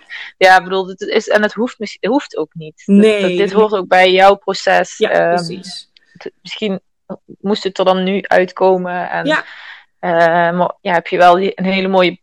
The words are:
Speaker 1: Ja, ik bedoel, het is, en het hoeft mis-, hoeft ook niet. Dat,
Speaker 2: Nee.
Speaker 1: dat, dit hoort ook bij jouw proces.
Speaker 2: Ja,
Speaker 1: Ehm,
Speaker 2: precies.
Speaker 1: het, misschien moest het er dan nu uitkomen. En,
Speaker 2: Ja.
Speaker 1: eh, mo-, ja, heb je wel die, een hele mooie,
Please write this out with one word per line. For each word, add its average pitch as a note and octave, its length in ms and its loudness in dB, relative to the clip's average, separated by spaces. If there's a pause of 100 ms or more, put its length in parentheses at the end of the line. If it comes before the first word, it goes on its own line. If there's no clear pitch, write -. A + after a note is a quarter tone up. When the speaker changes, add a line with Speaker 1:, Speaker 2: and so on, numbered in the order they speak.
(380)
Speaker 1:
Ja, F#3 200 6
ik F3 60 0
bedoel, F#3 240 -4
het F#3+ 140 -14
is, - 260 -4
en G#3+ 140 0
het G#3 120 -2
hoeft A#3 260 -6
mis-, - 220 -12
hoeft A#3+ 360 -4
ook D#3 160 -8
niet. D#3 320 -20
Dat, G3 100 2
Speaker 2:
Nee. G#3 260 4
Speaker 1:
dat, F3+ 160 -2
dit F#3 140 0
hoort G#3+ 220 0
ook F#3 140 -4
bij F#3 240 4
jouw G3 240 6
proces. F#3 640 -2
Speaker 2:
Ja, G#3+ 120 -2
Speaker 1:
Ehm, E3+ 260 0
Speaker 2:
precies. F3+ 560 -10 (220)
Speaker 1:
het, - 180 -18 (100)
misschien G3 380 -8 (640)
moest G3+ 220 -4
het F#3+ 160 -6
er F#3 60 0
dan F#3 180 2
nu F#3+ 180 -2
uitkomen. F3+ 880 0
En, E3+ 160 -6
Speaker 2:
Ja. D#4 180 -2 (560)
Speaker 1:
eh, E3+ 580 0
mo-, F3 240 -2
ja, F#3+ 120 -4
heb E3+ 140 -2
je F3+ 100 -4
wel F3 180 6
die, F#3+ 200 -2
een F#3 100 -6
hele F#3+ 220 -2
mooie, F#3 360 0